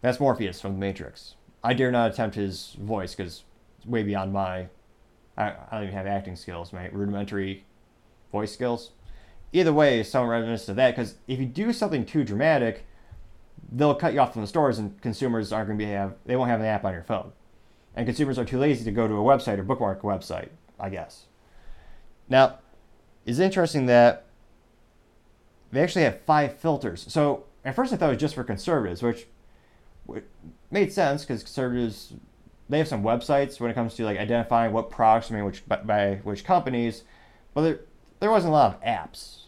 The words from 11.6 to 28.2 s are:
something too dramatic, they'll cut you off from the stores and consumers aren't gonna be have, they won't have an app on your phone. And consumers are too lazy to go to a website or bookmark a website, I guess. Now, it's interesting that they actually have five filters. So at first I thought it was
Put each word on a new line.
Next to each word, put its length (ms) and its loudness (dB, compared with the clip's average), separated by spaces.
something 320 -2
too 200 0
dramatic, 640 0
they'll 240 4
cut 180 0
you 80 2
off 120 4
from 100 -6
the 60 -6
stores 300 2
and 240 -8
consumers 500 -2
aren't 160 -2
gonna 100 -4
be 80 -2
have, 280 -4
they 100 0
won't 140 0
have 100 0
an 60 -2
app 180 0
on 80 -2
your 100 -8
phone. 300 -6
And 120 -4
consumers 320 -2
are 60 0
too 140 -4
lazy 260 2
to 80 -4
go 140 0
to 80 0
a 80 0
website 360 2
or 40 -4
bookmark 400 -2
a 40 -4
website, 420 -4
I 80 -6
guess. 380 -12
Now, 300 6
it's 140 -4
interesting 480 2
that 380 8
they 100 0
actually 220 2
have 200 0
five 320 2
filters. 580 -4
So 320 2
at 120 -4
first 160 0
I 40 -2
thought 120 2
it 60 4
was 60 -4